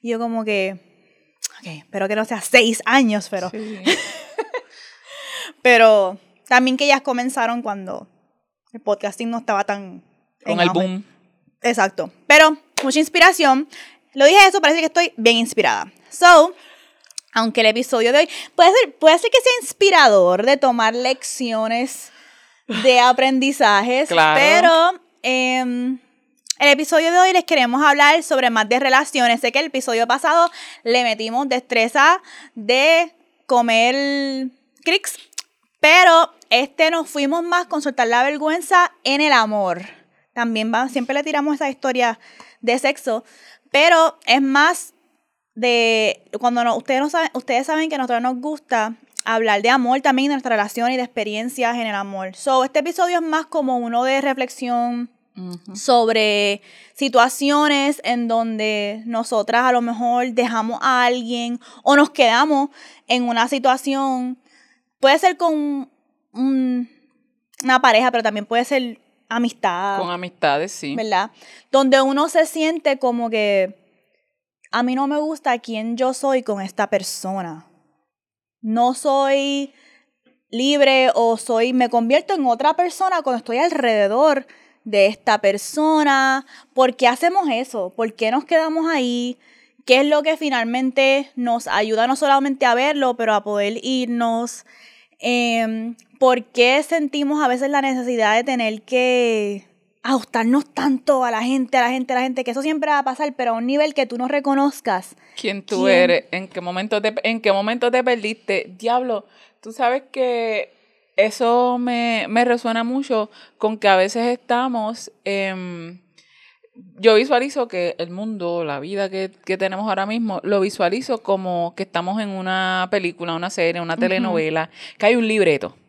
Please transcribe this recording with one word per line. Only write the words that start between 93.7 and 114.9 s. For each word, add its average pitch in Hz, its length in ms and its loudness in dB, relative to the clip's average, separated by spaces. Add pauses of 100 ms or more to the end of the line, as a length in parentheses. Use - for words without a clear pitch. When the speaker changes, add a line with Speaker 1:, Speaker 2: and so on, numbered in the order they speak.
Speaker 1:
irnos? 233 840 -4 (540)
Em, 233 760 -4 (220)
¿por 254 260 2
qué 254 380 2
sentimos 294 600 -2
a 285 60 0
veces 254 220 -2
la 285 100 0
necesidad 247 560 -2
de 240 80 0
tener 226 380 -4
que 233 840 -2 (380)
ajustarnos 240 680 0
tanto 269 500 0
a 240 60 -2
la 220 120 -4
gente, 262 360 -2
a 247 40 2
la 240 80 0
gente, 254 220 -6
a 247 40 -2
la 247 60 0
gente? 262 220 -6
Que 247 80 -6
eso 269 100 -6
siempre 302 280 -4
va 294 100 2
a 269 40 -6
pasar, 269 320 -4
pero 240 160 -2
a - 20 -2
un 233 120 -6
nivel 285 280 0
que 269 120 -2
tú 240 120 -10
no 254 100 -6
reconozcas 277 840 -2 (260)
Speaker 2:
¿Quién 202 240 -6
tú 233 200 -4
Speaker 1:
quién 190 120 4
Speaker 2:
eres? 175 360 2
¿En 185 160 -8
qué 185 120 -10
momento 185 400 -4
te, 214 140 -2 (140)
en 226 120 -4
qué 214 120 0
momento 226 380 0
te 254 140 0
perdiste? 214 720 -4
Diablo, 233 480 -4 (340)
tú 220 120 -20
sabes 254 300 -2 (100)
que 233 600 -4 (440)
eso 240 640 2
me, 240 500 -2
me 233 160 0
resuena 240 400 -2
mucho 240 460 -4 (280)
con 214 200 -2
que 208 100 -2
a 190 80 6
veces 196 300 0
estamos, 240 840 -4 (120)